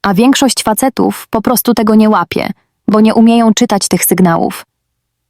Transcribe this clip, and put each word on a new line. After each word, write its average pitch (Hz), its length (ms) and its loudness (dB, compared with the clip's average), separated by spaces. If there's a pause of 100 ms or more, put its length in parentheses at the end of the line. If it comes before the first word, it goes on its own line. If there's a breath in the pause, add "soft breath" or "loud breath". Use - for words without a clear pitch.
A 202 120 0
większość 247 500 0
facetów 208 640 -4
po 220 120 -4
prostu 240 320 -2
tego 220 220 0
nie 214 140 4
łapie, - 420 -2 (360)
bo 214 120 2
nie 220 160 2
umieją 226 380 2
czytać 220 340 -2
tych - 180 -2
sygnałów. 175 600 -2 (640)